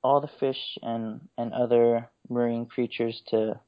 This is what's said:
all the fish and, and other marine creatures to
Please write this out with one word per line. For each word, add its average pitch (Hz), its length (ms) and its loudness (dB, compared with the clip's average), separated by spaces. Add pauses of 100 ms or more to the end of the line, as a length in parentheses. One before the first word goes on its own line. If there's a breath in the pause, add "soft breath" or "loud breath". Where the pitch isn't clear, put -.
all 139 180 4
the 143 80 -8 (100)
fish - 440 -4
and, 117 380 -6 (160)
and 117 160 -4
other 117 560 4 (200)
marine 120 380 0
creatures 117 640 -4
to 110 380 0